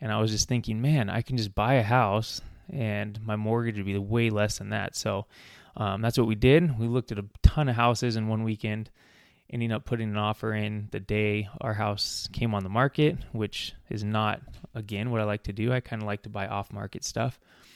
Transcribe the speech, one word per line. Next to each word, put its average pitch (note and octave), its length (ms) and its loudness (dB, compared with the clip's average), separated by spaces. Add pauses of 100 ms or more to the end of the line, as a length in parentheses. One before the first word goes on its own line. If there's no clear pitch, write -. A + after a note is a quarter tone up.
And A2+ 100 -4
I G#2+ 80 0
was A2 120 2
just G#2+ 160 0
thinking, A2+ 340 0
"Man, C3 300 2
I G#2+ 100 0
can B2+ 160 -2
just G#2 160 -2
buy A2+ 220 4
a B2 80 6
house A2 580 2 (280)
and G#2+ 540 -4
my G#2+ 120 -4
mortgage A2 420 0
would G2 80 -4
be G2 140 0
way A2 320 2
less G#2 260 2
than G2+ 120 -10
that." G#2 260 -4
So, G2+ 320 -4 (500)
um, G2+ 240 -2
that's A#2 160 2
what A#2 100 6
we A2 80 2
did. C3 440 6
We A2+ 80 0
looked A#2+ 240 -2
at G#2 80 -6
a G2+ 60 -6 (180)
ton D3+ 240 6
of B2 80 2
houses A#2+ 400 4
in A2 140 0
one A2 140 0
weekend, A2 460 -4 (600)
ending A#2 240 0
up G#2+ 100 -4
putting A2+ 260 -2
an G#2 60 -2
offer G#2+ 380 -2
in G#2+ 380 -2
the G#2 100 -6
day G#2 480 0 (100)
our A2 140 -2
house G#2 580 -4
came A2+ 240 0
on G2 80 -2
the F#2+ 60 -6
market, C#3 480 2 (160)
which - 400 -6 (160)
is G#2+ 120 -4
not, G#2+ 400 0 (320)
again, G#2+ 380 -4
what A2+ 80 0
I G#2+ 60 0
like G#2 180 -2
to G#2+ 100 -6
do. A2 200 0
I B2+ 80 0
kinda G#2+ 240 -6
like G#2 160 -4
to - 80 -14
buy G2+ 180 -6
off-market G2+ 560 -8
stuff. A#2 380 -4 (340)